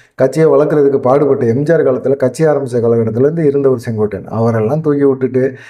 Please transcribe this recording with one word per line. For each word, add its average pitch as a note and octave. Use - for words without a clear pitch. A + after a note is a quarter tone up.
கட்சியை D3
வளர்க்கறதுக்கு C#3+
பாடுபட்ட C3+
எம் A#2+
ஜி D#3+
ஆர் D#3
காலத்துல, C3+
கட்சி C3+
ஆரம்பிச்ச C3+
காலகட்டத்திலேருந்து A#2
இருந்த C#3+
ஒரு B2
செங்கோட்டையன், G#2+
அவரெல்லாம் A2+
தூக்கி C#3+
விட்டுட்டு C3